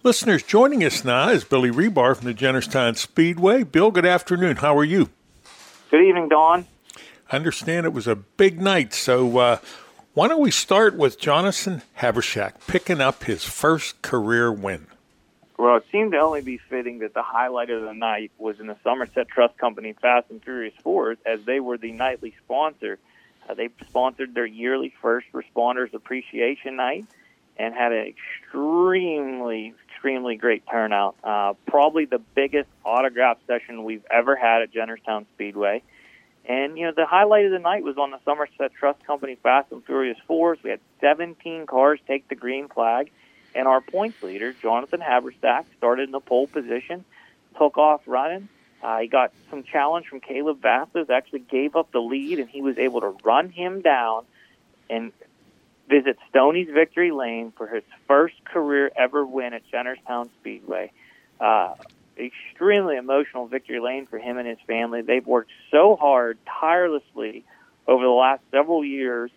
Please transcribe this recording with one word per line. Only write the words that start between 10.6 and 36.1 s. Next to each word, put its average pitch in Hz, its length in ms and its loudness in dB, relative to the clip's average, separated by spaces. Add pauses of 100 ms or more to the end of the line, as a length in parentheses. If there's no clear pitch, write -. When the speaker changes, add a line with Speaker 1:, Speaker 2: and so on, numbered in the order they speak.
Speaker 1:
with 143 240 2
Jonathan 175 600 0 (180)
Havershak 113 540 -2 (120)
picking 175 340 -2
up 135 240 0
his 104 200 -4
first - 580 -2
career 117 500 0
win? 98 360 -8 (680)
Speaker 2:
Well, 120 200 4
it 113 160 0
seemed 208 200 0
to 156 60 0
only 156 220 0
be 127 180 -10
fitting 123 400 -10
that 110 160 -10
the 113 80 -4
highlight 120 480 -4
of 113 120 -6
the 110 120 -12
night 110 440 -6
was 107 200 -8
in 110 80 -16
the 104 160 -12
Somerset 123 460 -4
Trust 120 280 2
Company 110 460 -6
Fast 123 280 2
and 113 120 -20
Furious 120 400 -12
Fours, 143 420 -2
as 110 200 -4
they 131 160 -2
were 123 180 -8
the 117 140 -12
nightly 123 420 -6 (100)
sponsor. 127 540 -6 (500)
Uh, 107 60 -10
they 117 140 -6 (200)
sponsored 127 460 -4
their 120 120 -4
yearly 127 460 -6 (100)
First 117 300 -2
Responders 123 600 -4
Appreciation 127 840 -6
Night 131 280 -4 (520)
and 113 180 -6
had 120 160 0
an 110 160 -2
extremely, 143 1700 -4 (140)
extremely 127 480 -4
great 113 340 -2
turnout. 104 540 -2
Uh, 101 300 -2 (120)
probably 156 380 2
the 127 160 -4 (140)
biggest 139 340 -2 (160)
autograph 123 600 0
session 117 360 -6
we've 110 280 -10
ever 120 260 2
had 113 260 2
at 110 100 -6
Jennerstown 113 640 -6
Speedway. 101 480 -4 (640)